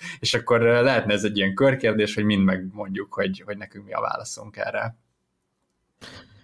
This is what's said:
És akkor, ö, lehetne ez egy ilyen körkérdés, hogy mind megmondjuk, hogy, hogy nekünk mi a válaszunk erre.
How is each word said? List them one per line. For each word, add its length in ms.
És 160
akkor, 280
ö, 200
lehetne 300
ez 120
egy 120
ilyen 180
körkérdés, 600
hogy 100
mind 200
megmondjuk, 720
hogy, 320
hogy 100
nekünk 300
mi 60
a 80
válaszunk 560
erre. 400